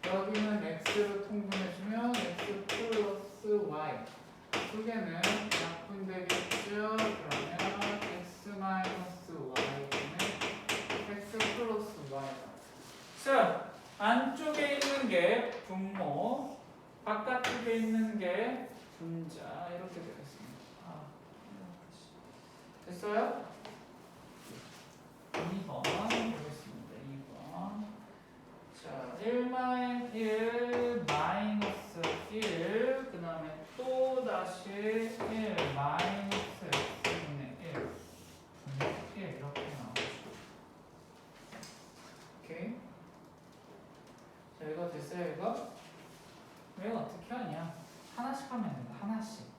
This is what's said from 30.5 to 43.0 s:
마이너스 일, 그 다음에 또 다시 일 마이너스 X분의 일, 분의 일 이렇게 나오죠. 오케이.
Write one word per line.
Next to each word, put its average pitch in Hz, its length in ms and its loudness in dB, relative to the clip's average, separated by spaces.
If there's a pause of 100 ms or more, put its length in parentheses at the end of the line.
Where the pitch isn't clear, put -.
마이너스 202 960 2 (300)
일, 220 800 4
그 175 100 -6
다음에 160 440 -4 (120)
또 262 480 4
다시 180 440 0
일 220 840 2 (200)
마이너스 196 880 2 (380)
X분의 151 580 -2
일, 147 280 -2 (880)
분의 202 180 2 (200)
일 175 220 -6
이렇게 143 240 -4 (180)
나오죠. 117 140 -8 (2500)
오케이. 185 320 -4 (1800)